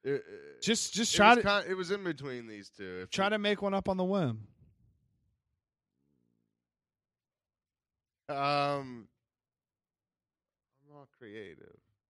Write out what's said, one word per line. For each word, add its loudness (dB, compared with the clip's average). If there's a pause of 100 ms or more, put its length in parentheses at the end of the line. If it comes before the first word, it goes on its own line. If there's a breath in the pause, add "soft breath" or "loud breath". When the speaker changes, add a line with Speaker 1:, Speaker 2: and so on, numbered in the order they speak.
Speaker 1:
It, -2
it, -8
Speaker 2:
Just, 0
just 0
Speaker 1:
it 0
Speaker 2:
try 12
Speaker 1:
was 4
Speaker 2:
to 2
Speaker 1:
kin-, -8
it -2
was -6
in -2
between -6
these -14
two. -10
If -12
Speaker 2:
try 0
Speaker 1:
you 2
Speaker 2:
to 0
make 0
one 0
up -2
on 0
the 2
whim. 0 (3750)
Speaker 1:
Um, -2 (1800)
I'm -20
not -20 (100)
creative. -16 (340)